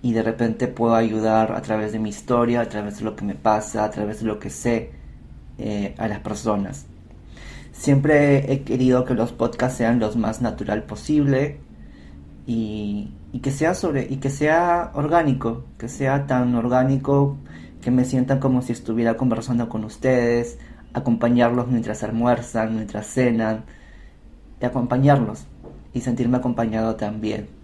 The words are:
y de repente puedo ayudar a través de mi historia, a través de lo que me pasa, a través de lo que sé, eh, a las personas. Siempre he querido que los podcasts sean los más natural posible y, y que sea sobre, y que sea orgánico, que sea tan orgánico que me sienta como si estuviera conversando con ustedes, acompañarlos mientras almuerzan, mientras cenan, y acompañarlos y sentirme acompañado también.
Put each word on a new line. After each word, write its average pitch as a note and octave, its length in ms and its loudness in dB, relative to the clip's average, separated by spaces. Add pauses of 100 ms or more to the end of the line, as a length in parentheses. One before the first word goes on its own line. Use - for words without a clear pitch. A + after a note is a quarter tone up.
y B2 120 0
de A2+ 100 2
repente A2+ 460 0
puedo A#2 260 2
ayudar A2 560 2
a G2 100 -2
través G#2+ 300 -2
de A2 80 -4
mi G#2+ 120 -2
historia, A#2+ 500 2
a A2+ 80 -2
través G#2 300 -6
de A2 60 -6
lo G#2+ 120 -4
que - 80 -8
me G2+ 100 -4
pasa, G#2+ 480 0
a G#2+ 80 0
través G#2 300 -6
de A2+ 60 -2
lo G#2+ 120 -2
que G2 120 -10
sé, A#2 420 -2 (680)
eh, G#2 400 -4
a A2 80 -4
las G#2 140 -4
personas. G#2 640 -4 (880)
Siempre C#3+ 800 4
he C#3 100 -2
querido B2+ 420 4
que B2+ 100 0
los A2+ 180 0
podcasts A#2+ 460 -2
sean A#2 200 4
los G#2+ 160 0
más A2 260 0
natural G#2+ 440 -2
posible C#3 760 0 (880)
y, G#2+ 680 -4 (200)
y B2 80 -6
que C#3 100 -2
sea D#3+ 240 2
sobre, D3+ 340 -2
y C3+ 100 -4
que C3+ 120 -2
sea E3+ 640 2
orgánico, C#3+ 720 0 (140)
que A#2+ 100 -10
sea C#3 400 0
tan B2 260 2
orgánico C3+ 840 2 (420)
que B2 100 -2
me B2+ 160 4
sienta C3+ 340 2
como B2+ 220 2
si B2+ 100 -4
estuviera A#2 460 0
conversando A#2 500 0
con A2 160 -6
ustedes, A#2+ 720 2 (360)
acompañarlos A#2+ 720 2
mientras A2 340 -2
almuerzan, A2+ 720 0
mientras G#2+ 300 -6
cenan, A2+ 580 0 (920)
y - 60 -4
acompañarlos B2 800 2 (480)
y B2 80 -4
sentirme B2 380 2
acompañado A2+ 580 0
también. G#2+ 500 -4 (180)